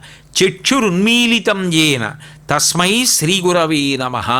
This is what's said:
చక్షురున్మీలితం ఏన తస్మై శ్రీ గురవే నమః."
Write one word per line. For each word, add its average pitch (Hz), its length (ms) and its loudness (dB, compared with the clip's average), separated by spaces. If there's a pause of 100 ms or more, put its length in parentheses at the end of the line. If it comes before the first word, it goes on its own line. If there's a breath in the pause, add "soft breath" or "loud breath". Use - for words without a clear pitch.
(420 loud breath)
చక్షురున్మీలితం 208 1300 0
ఏన 143 360 2 (400 loud breath)
తస్మై 180 540 0
శ్రీ 185 420 0
గురవే 156 500 0
నమః." 123 440 -4